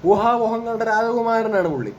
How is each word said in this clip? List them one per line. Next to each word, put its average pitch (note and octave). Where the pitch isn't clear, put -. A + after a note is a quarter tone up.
ഊഹാപോഹങ്ങളുടെ A3+
രാജകുമാരനാണ് A3+
പുള്ളി. A2